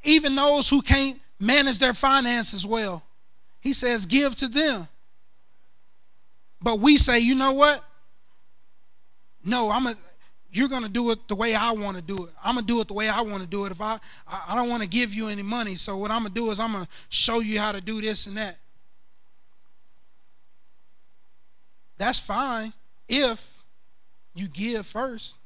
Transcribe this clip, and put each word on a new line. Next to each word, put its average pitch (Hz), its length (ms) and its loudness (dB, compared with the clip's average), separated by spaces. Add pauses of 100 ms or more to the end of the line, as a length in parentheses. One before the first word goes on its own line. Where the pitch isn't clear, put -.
Even 302 320 6
those 285 320 6
who 277 140 6
can't 269 400 4 (180)
manage 262 380 4
their 254 160 4
finances 240 720 2
well." 208 340 -2 (600)
He 277 100 0
says, 240 340 4
"Give 254 300 4
to 262 140 0
them." 247 400 0 (1700)
But 220 180 2
we 285 180 10
say, 240 220 10
"You 233 160 4
know 269 180 4
what? 285 280 6 (1600)
No, 226 260 2
I'm 247 160 2
a, 226 80 -2 (560)
you're 233 160 2
gonna 247 220 -2
do 233 220 0
it - 180 -4
the 208 60 0
way 220 200 2
I 226 160 4
wanna 202 300 -4
do 180 240 -6
it. - 40 -16 (140)
I'm 226 120 2
gonna 226 120 -2
do 233 140 2
it - 80 -4
the 202 40 -8
way 214 140 0
I 214 140 2
wanna 202 260 -4
do 196 160 -4
it. 196 80 -4
If 175 80 -10
I, 214 220 -4 (260)
I, 185 220 -8
I 208 80 -2
don't 240 100 2
wanna 233 180 0
give 214 280 0
you 220 160 -4
any 202 140 -6
money, 214 320 -4
so 196 200 -2
what 202 160 -4
I'm 226 120 0
gonna 196 120 -6
do 226 160 0
is 202 80 -2
I'm 226 140 0
gonna 185 160 -6 (180)
show - 320 6
you 214 180 0
how 208 140 2
to 202 80 -4
do 214 220 -6
this 214 260 0
and 196 80 -10
that." 208 220 -6 (3500)
That's 226 200 6
fine 226 540 -2 (340)
if 254 560 0 (680)
you 190 140 -8
give 208 380 -4
first. 233 600 -6